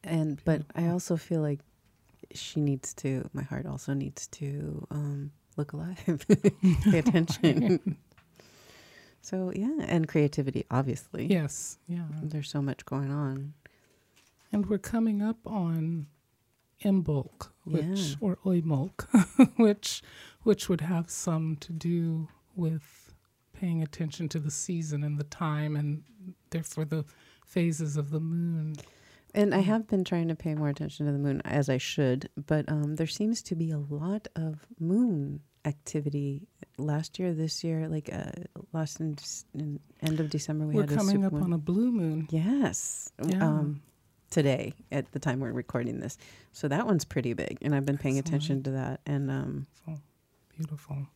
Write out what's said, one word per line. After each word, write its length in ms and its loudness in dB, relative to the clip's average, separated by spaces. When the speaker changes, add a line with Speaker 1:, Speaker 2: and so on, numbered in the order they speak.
Speaker 1:
And, 400 0
but 180 2
I 40 -4
Speaker 2:
Beautiful. 140 2
Speaker 1:
also 240 0
feel 240 -2
like 180 0
she 280 -4
needs 340 0
to, 380 -4
my 100 -6
heart 220 -6
also 280 -6
needs 340 -6
to, 640 -8
um, 400 -4
look 160 -4
alive, 540 -4
<laughs> 640 6
pay 80 8
Speaker 2:
<laughs> 0 -
Speaker 1:
attention. 640 4
Speaker 2:
Right. 120 -2
Speaker 1:
So, 340 -4
yeah, 160 0
and 200 4
creativity, 640 2
obviously. 580 -2
Speaker 2:
Yes, 500 0
yeah. 160 -4
Speaker 1:
There's 280 -4
so 120 -2
much 240 -4
going 240 -4
on. 440 -4
Speaker 2:
And 140 2
we're 140 0
coming 420 0
up 160 0
on 600 -2
Imbolc, 680 0
which, 220 0
Speaker 1:
Yeah. 340 -2
Speaker 2:
or 160 0
Oimulk, 640 0
<laughs> 40 -14
which, 440 4
which 260 2
would 140 2
have 280 0
some 480 -2
to 140 -14
do 560 0
with 580 -6
paying 280 0
attention 480 -4
to 100 -4
the 120 -4
season 520 -4
and 140 -2
the 60 -2
time 540 -2
and 260 -2
therefore 360 -4
the 200 -2
phases 500 0
of 140 -2
the 100 -2
moon. 560 -2
Speaker 1:
And 220 4
I 60 6
Speaker 2:
Mm. 40 4
Speaker 1:
have 220 2
been 160 2
trying 240 0
to 80 0
pay 180 -2
more 160 0
attention 360 -2
to 80 2
the 40 2
moon, 280 2
as 240 2
I 80 4
should, 580 2
but, 340 0
um, 280 0
there 100 0
seems 360 -2
to 120 -4
be 160 0
a 80 -2
lot 560 -4
of 320 -4
moon 600 2
activity 800 -2
last 400 -2
year, 160 0
this 300 -2
year, 240 0
like, 260 -4
uh, 180 -6
last 260 -4
in 160 -2
Dec-, 300 -12
in 240 -6
end 180 2
of 100 0
December, 380 -2
we 80 0
Speaker 2:
We're 60 6
Speaker 1:
had 100 2
a 40 2
Speaker 2:
coming 280 4
up 100 2
Speaker 1:
supermoon. 100 0
Speaker 2:
on 100 2
a 40 2
blue 340 2
moon. 400 0
Speaker 1:
Yes. 800 0
Speaker 2:
Yeah. 220 2
Speaker 1:
Um, 340 0
today, 440 2
at 220 -4
the 60 -4
time 200 -2
we're 140 -4
recording 460 -4
this. 180 -8
So 160 -6
that 180 0
one's 200 2
pretty 280 -2
big, 280 -6
and 120 0
I've 120 2
been 120 0
paying 200 0
Speaker 2:
Excellent. 260 0
Speaker 1:
attention 200 0
to 80 -4
that. 340 -4
And, 260 -2
um, 360 -4
Speaker 2:
Beautiful. 180 -10
Beautiful. 680 -10